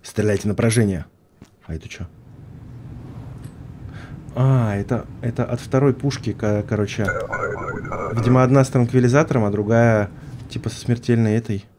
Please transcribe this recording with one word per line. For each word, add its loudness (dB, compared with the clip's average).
Стреляйте 0
на 0
поражение. 2
А -8
это -10
че? -12
А, 4
это, -2
это -2
от -4
второй 2
пушки, -4
ко-, 0
короче. -2
Видимо, 4
одна 6
с 0
транквилизатором, 4
а 2
другая, 4
типа, -6
со -12
смертельной 2
этой. -2